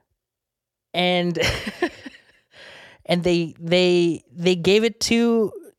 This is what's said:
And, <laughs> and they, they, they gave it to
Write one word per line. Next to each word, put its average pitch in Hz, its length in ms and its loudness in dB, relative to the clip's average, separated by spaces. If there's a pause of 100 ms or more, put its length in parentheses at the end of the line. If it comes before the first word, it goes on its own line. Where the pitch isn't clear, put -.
(920)
And, 175 460 0 (840)
<laughs> - 840 -20
and 175 180 0
they, 170 340 0
they, 175 640 2 (100)
they 175 240 0
gave 190 280 2
it 220 160 -4
to 233 520 0 (260)